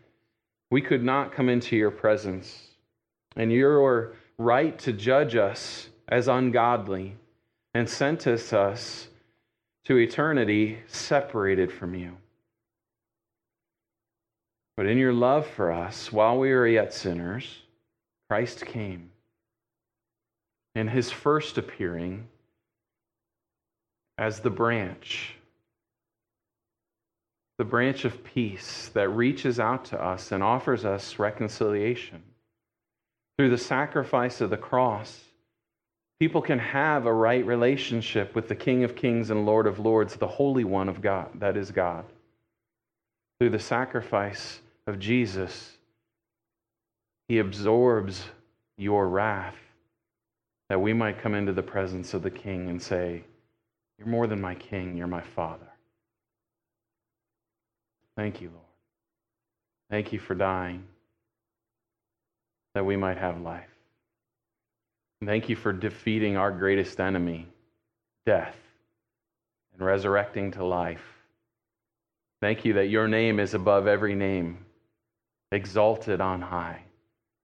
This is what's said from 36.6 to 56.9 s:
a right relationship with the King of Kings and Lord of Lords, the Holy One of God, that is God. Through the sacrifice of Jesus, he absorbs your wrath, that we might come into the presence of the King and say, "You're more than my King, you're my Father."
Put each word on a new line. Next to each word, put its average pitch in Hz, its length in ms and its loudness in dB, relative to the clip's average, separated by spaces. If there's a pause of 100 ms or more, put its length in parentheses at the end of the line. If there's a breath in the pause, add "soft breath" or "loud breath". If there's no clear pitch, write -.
a 117 80 4
right 113 320 4
relationship 120 880 0
with 110 140 -4
the 107 60 -2
King 127 300 2
of 117 120 -4
Kings 117 340 0
and 107 140 2
Lord 107 220 4
of 101 120 0
Lords, 107 380 2
the 107 100 -2
Holy 135 380 0
One 95 240 0
of 98 140 -6
God, 98 260 0 (120)
that 101 160 0
is 95 140 -6
God. 87 340 -2 (1300)
Through 120 120 4
the 107 80 -2
sacrifice 110 1000 -4 (260)
of 101 120 -6
Jesus, 98 800 -2 (1500)
he 117 100 2
absorbs 101 840 2 (540)
your 101 300 2
wrath, 95 480 -2 (1120)
that 95 120 0
we 107 120 2
might 107 260 0
come 107 160 -2
into 101 180 -2
the 92 100 -2
presence 92 520 -6
of 90 80 -4
the 95 80 -4
King 90 400 -8
and 87 100 -6
say, 87 440 -4 (760)
"You're 107 100 -10
more 117 180 0
than 107 140 -2
my 90 140 -6
King, 90 420 -10
you're 85 100 -6
my 87 140 -6
Father." 80 500 -10 (2500)